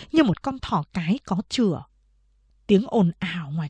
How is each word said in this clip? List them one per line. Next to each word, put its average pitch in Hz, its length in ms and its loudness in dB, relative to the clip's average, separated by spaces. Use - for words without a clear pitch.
như 320 120 4
một 196 180 0
con 269 180 -8
thỏ 165 240 -2
cái 180 320 -2
có 175 240 -4
chửa. 185 340 0
Tiếng 202 200 6
ồn 190 320 2
ào 165 320 -8
ngoài 156 180 -6